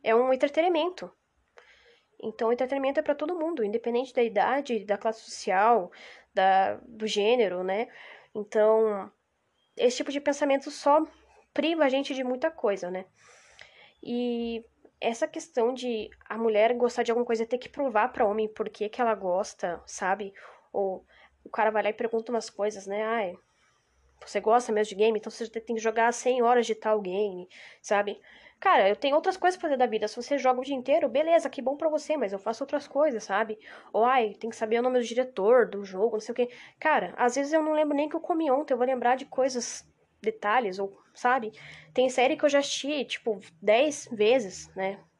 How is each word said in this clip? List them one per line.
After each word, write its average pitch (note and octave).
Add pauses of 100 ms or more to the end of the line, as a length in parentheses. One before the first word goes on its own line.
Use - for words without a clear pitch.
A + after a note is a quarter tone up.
É A3
um B3+
entretenimento. D#4+ (1080)
Então, A3
o A#3+
entretenimento C4+
é D4+
pra D4
todo D#4
mundo, D#4
independente A3+
da B3
idade, A3+
da G3+
classe A3
social, G3+ (420)
da, F#3+ (100)
do A3
gênero, G3+
né? G3 (480)
Então, G#3+ (640)
esse B3
tipo D4
de C#4+
pensamento C#4+
só D4 (480)
priva D#4
a C4
gente C#4
de C4
muita B3+
coisa, G3
né? F#3 (1000)
E A#3 (380)
essa A#3
questão B3+
de B3 (180)
a G#3+
mulher A3+
gostar A#3+
de A#3
alguma A#3+
coisa A3+
e A3+
ter B3
que -
provar A#3
pra A#3+
homem G#3+
por G#3+
que G#3+
que B3+
ela A3+
gosta, F#3
sabe? G3 (400)
Ou F#3+ (380)
o -
cara A3
vai G#3
lá G3+
e G#3+
pergunta A3+
umas A3+
coisas, G3+
né? G3+
"Ai, A3 (880)
você -
gosta A#3+
mesmo G#3
de G3
game? A3
Então A3
você A3+
tem A3+
que A3
jogar A3+
cem B3+
horas A#3+
de A3
tal G#3+
game", F#3 (340)
sabe? G3+ (400)
Cara, C4
eu G#3
tenho C#4
outras F4+
coisas F4+
pra E4
fazer C4+
da B3
vida. A3
Se -
você C#4
joga B3+
o C4+
dia C#4
inteiro, C#4
beleza, D#4
que C4
bom C4+
pra D#4+
você, D4+
mas G3
eu G3
faço A3
outras C#4+
coisas, C#4
sabe? G#3+ (360)
Ou, G#3+
"Ai, A#3+
tem A3+
que A3+
saber A3+
o -
nome B3+
do A#3
diretor, A#3
do G3+
jogo, G#3
não -
sei A#3
o -
quê". B3 (280)
Cara, A#3
às B3
vezes C#4+
eu D#4+
não D#4
lembro D4+
nem D4
o -
que E4
eu E4
comi D#4+
ontem, C#4+
eu A#3
vou B3
lembrar B3+
de C4
coisas, B3+ (340)
detalhes, G#3
ou, G3 (160)
sabe? B3 (420)
Tem B3+
série C#4
que D4+
eu D4
já C#4+
assisti, C#4
tipo, G#3 (220)
dez A#3+
vezes, G#3+
né? G3 (200)